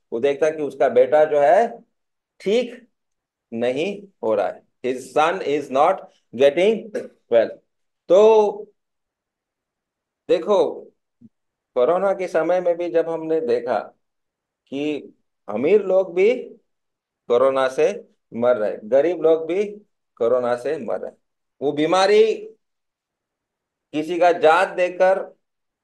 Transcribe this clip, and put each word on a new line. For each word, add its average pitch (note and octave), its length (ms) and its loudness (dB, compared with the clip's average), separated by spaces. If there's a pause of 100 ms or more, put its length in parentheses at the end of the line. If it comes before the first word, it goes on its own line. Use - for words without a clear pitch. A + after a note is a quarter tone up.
(140)
वो A#2 60 -4
देखता C#3 300 0
कि D#3 140 -6
उसका C#3 260 0
बेटा C3 360 4
जो D3+ 140 0
है E3 400 2 (600)
ठीक A#3 480 -4 (680)
नहीं C#3 540 -6 (160)
हो A2 120 -2
रहा G2 120 -2
है, - 160 -10 (220)
his B2+ 120 -4 (200)
son E3+ 240 0
is C#3 300 -6
not D#3 260 2 (380)
getting E3 560 2 (420)
well। A2+ 160 4 (600)
तो G#3 400 6 (1800)
देखो, F3 580 0 (880)
कोरोना F3+ 380 0
के F#3 140 -6
समय F3 340 0
में F3 160 0
भी F3 120 -6
जब E3 200 -2
हमने D#3+ 320 -4
देखा A#2+ 380 -2 (880)
कि C#3+ 460 -8 (360)
अमीर D3+ 340 2
लोग F#3+ 300 -2
भी G3 200 2 (920)
कोरोना C3 400 2
से D#3+ 380 -2 (280)
मर A#2+ 240 0
रहे, G#2 260 -4
गरीब D3 380 0
लोग D#3+ 260 0
भी F#3 160 -2 (540)
कोरोना A#2+ 380 0
से C3+ 220 -6
मर G#2 220 -8
रहे, - 120 -14 (500)
वो C#3 100 -2
बीमारी F#3+ 640 2 (1600)
किसी D#3 260 -4
का F3 120 6
जात D#3+ 380 4
देखकर, F3+ 640 0 (480)